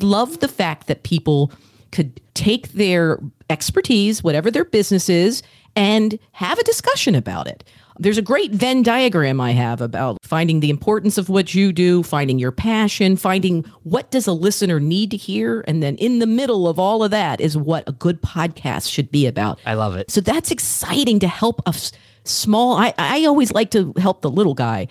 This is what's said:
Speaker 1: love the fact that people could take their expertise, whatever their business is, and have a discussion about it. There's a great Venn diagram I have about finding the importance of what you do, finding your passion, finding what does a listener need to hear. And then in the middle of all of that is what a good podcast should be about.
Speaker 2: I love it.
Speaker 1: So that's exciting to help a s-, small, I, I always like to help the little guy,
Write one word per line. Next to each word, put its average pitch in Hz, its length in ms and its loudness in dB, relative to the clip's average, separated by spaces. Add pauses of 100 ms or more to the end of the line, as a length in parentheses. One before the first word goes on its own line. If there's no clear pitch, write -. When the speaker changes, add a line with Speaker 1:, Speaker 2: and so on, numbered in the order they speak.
Speaker 1:
love 226 400 0
the 285 80 0
fact 165 400 -4
that - 160 -4
people 147 480 0 (400)
could 147 280 -4 (140)
take - 380 -2
their 180 480 2 (280)
expertise, 214 760 0
whatever 160 260 0
their 294 140 0
business 202 440 0
is, 185 340 2 (340)
and 214 420 2 (140)
have 247 260 -4
a 466 60 2
discussion 466 500 0
about 92 320 -2
it. - 160 -12 (360)
There's 202 180 0
a 226 60 0
great 254 300 0
Venn 254 300 2
diagram 196 600 2
I 123 80 0
have 120 320 0
about 113 400 -4
finding 160 380 0
the 151 100 2
importance 208 480 -2
of 185 100 -2
what 190 260 0
you 196 160 4
do, 180 320 2
finding 143 360 0
your 127 140 0
passion, 214 640 2
finding 185 460 0 (200)
what 220 280 -4
does 262 160 0
a 190 60 0
listener 175 480 0
need 185 300 0
to 208 80 -6
hear. 220 500 -4
And 156 140 0
then 139 140 -2
in 240 220 0
the 233 80 2
middle 226 400 2
of 165 120 0
all 214 260 2
of 202 60 0
that 190 320 -2
is 151 160 0
what 156 280 -2
a 135 60 -6
good 170 300 -2
podcast 156 680 -4
should 131 200 -4
be 147 160 2
about. 110 400 -2
Speaker 2:
I 113 80 -2
love 107 220 -2
it. 98 140 -8
Speaker 1:
So 208 120 0
that's 302 280 -2
exciting - 680 0
to 190 100 2
help 233 380 -2
a 180 40 0
s-, - 220 -6 (320)
small, 220 520 0
I, 208 200 2
I 277 300 0
always 285 260 4
like 214 200 0
to 190 260 2
help 190 240 0
the 147 80 -2
little 165 240 2
guy, 113 360 -2